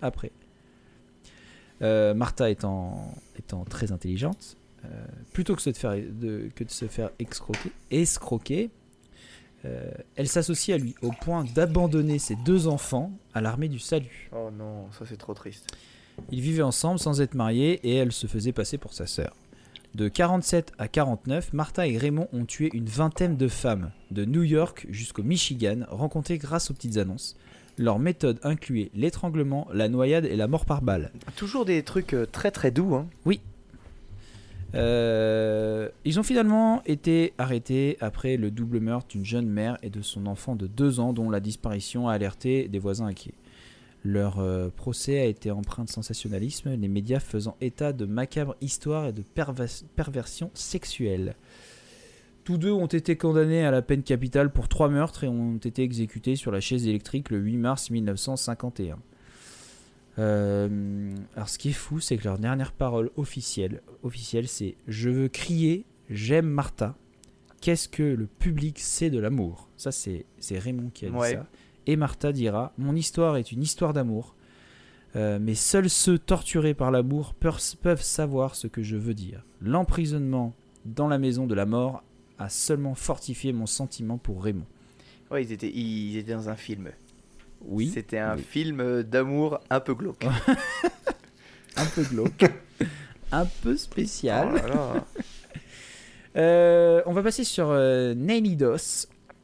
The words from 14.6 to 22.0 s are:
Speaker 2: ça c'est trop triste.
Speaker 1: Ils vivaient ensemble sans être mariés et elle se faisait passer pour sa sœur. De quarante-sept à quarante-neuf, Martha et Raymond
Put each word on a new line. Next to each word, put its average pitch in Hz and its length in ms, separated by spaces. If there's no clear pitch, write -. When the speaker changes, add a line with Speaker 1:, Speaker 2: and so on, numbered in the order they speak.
Speaker 2:
ça 110 80
c'est 117 120
trop 104 160
triste. - 340
Speaker 1:
Ils 127 100
vivaient 160 220
ensemble 160 360
sans 143 220
être 135 120
mariés 127 500
et 123 120
elle 127 180
se - 140
faisait 110 260
passer 117 240
pour - 160
sa - 120
sœur. - 300
De 107 120
quarante-sept 175 720
à 110 100
quarante-neuf, 135 640
Martha 156 360
et 117 100
Raymond 147 340